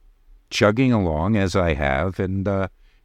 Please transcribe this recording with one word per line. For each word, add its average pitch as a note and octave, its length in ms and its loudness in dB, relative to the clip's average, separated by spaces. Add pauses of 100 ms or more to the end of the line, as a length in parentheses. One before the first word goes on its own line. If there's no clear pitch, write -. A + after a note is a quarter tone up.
(500)
chugging A2+ 420 2
along F#2+ 460 0
as G2 180 0
I E2+ 180 2
have, C#2+ 460 -2
and, F#2+ 280 -4
uh, F#2+ 200 -2 (380)